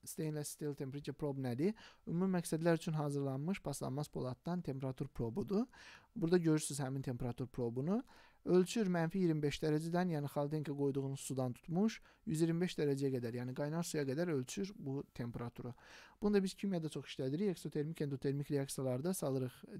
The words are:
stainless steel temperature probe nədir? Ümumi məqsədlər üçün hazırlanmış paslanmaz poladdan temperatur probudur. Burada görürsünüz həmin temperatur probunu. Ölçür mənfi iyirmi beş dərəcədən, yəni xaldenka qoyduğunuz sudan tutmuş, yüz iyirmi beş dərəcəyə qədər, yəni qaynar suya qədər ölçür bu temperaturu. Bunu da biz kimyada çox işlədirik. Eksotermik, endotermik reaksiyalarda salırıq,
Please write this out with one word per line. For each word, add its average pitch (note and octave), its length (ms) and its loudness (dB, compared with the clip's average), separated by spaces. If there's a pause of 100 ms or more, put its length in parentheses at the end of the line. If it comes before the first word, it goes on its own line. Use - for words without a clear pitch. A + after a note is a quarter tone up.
stainless D3+ 500 -4
steel D3 180 -4
temperature C#3+ 380 -6
probe C#3 300 -2
nədir? C#3 340 2 (300)
Ümumi F3+ 320 2
məqsədlər E3 420 2
üçün D#3 160 0
hazırlanmış C#3+ 640 0
paslanmaz C#3 460 -4
poladdan D3+ 540 -4
temperatur C3+ 460 -4
probudur. G3 580 0 (500)
Burada E3 220 4
görürsünüz D#3 420 4
həmin C3+ 220 -2
temperatur B2 460 -4
probunu. C3+ 560 0 (400)
Ölçür F#3 480 4
mənfi E3+ 300 2
iyirmi D#3+ 240 4
beş - 180 0
dərəcədən, E3 540 2
yəni C#3+ 100 0
xaldenka D3 480 0
qoyduğunuz C#3 480 0
sudan B2+ 320 0
tutmuş, G3 460 2 (260)
yüz D#3 160 0
iyirmi E3 220 4
beş - 100 -2
dərəcəyə C#3 380 2
qədər, A#2+ 260 -2
yəni B2+ 160 -4
qaynar D#3 320 -2
suya D3+ 160 0
qədər D3+ 300 0
ölçür F#3+ 420 -2
bu C#3 220 -4 (180)
temperaturu. A#2+ 560 -6 (500)
Bunu G#3 140 4
da G3 80 8
biz F#3+ 100 -2
kimyada F3 380 -2
çox C#3 160 -8
işlədirik. D#3+ 480 0
Eksotermik, D#3 480 -4
endotermik C#3+ 480 -2
reaksiyalarda C#3 640 0
salırıq, C3 460 -2 (180)